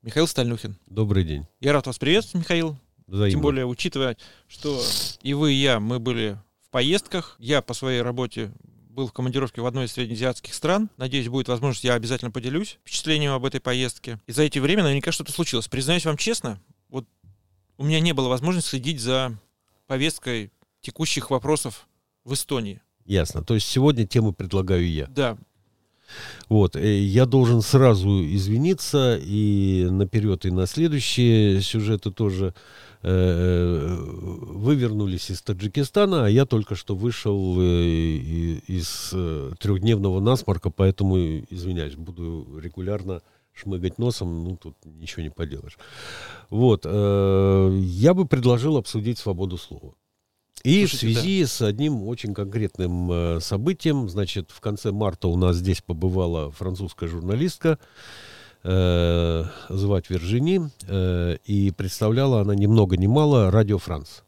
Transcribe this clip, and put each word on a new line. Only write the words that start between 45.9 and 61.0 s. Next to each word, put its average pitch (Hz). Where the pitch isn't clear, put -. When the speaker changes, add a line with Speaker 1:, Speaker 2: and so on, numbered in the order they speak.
Speaker 2:
Вот, 110
э, 98
я 95
бы 180
предложил 127
обсудить 113
свободу 92
слова. -
И 185
в 151
Speaker 1:
Слушайте, 117
Speaker 2:
связи 185
Speaker 1:
да. 139
Speaker 2:
с -
одним 117
очень 110
конкретным, 92
э, 85
событием, 135
значит, 92
в -
конце 107
марта 98
у 85
нас 90
здесь 90
побывала 85
французская 92
журналистка, 110
э, 85
звать 98
Виржини, 120
э, 90